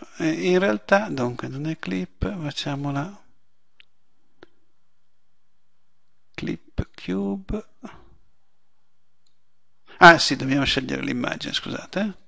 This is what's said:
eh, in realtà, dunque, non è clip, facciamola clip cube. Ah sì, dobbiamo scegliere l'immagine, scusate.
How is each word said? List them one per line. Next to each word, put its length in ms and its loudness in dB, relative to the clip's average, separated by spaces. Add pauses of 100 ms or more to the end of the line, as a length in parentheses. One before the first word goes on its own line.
(180)
eh, 120 0
in 300 2
realtà, 500 0
dunque, 400 -4
non 180 -6
è 100 -6
clip, 640 -4
facciamola 800 -6 (3250)
clip 520 -6 (160)
cube. 640 -4 (2500)
Ah 140 12
sì, 180 2
dobbiamo 300 0
scegliere 380 -2
l'immagine, 500 -4
scusate. 600 -4 (140)